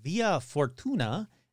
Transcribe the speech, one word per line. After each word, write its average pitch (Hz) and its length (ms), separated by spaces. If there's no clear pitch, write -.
Via 185 360
Fortuna 143 880